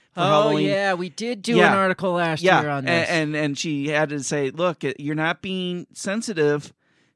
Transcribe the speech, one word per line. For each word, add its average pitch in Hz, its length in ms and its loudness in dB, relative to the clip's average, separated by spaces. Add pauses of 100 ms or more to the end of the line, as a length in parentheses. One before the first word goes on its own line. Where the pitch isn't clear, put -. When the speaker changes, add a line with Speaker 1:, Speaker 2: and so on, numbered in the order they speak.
(140)
Speaker 1:
for 180 80 -6
Speaker 2:
Oh, - 20 2
Speaker 1:
Halloween. 202 460 4
Speaker 2:
yeah, 196 240 0
we 180 160 -4
did 220 320 -8
do 226 160 2
Speaker 1:
Yeah. 175 160 6
Speaker 2:
an - 60 2
article 185 340 0
last 165 280 0
Speaker 1:
Yeah, 170 200 6
Speaker 2:
year 147 80 -4
on 139 180 -4
Speaker 1:
a-, 170 40 0
Speaker 2:
this. 165 180 0
Speaker 1:
and, 156 260 0
and 147 220 -2
she 147 320 -4
had 151 180 0
to 143 160 -6
say, 143 280 -2
"Look, 165 340 -2
it, 139 160 -4
you're 147 140 -4
not 160 260 -2
being 180 500 -6
sensitive 160 800 -2 (440)